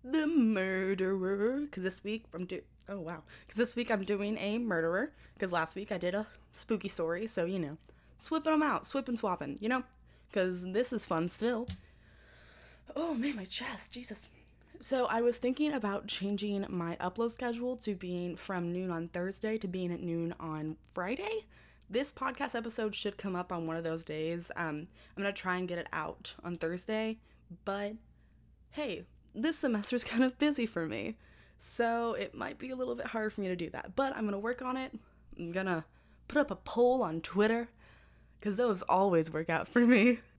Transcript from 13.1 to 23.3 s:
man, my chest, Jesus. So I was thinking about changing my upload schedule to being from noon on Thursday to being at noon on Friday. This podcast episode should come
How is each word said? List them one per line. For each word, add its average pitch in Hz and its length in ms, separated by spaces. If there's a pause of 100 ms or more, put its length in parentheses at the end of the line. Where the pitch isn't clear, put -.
man, 254 220
my 190 80
chest, - 480
Jesus. 247 380 (500)
So 254 260
I 226 140
was 240 160
thinking 294 360
about 208 360
changing 202 600
my 170 280
upload 220 340
schedule 247 480
to 208 160
being 175 400
from 175 380
noon 185 180
on 165 180
Thursday 196 500
to 202 100
being 175 240
at 170 80
noon 170 400
on 156 360 (140)
Friday. 381 560 (420)
This 262 220
podcast 262 440
episode 226 420
should - 220
come 190 180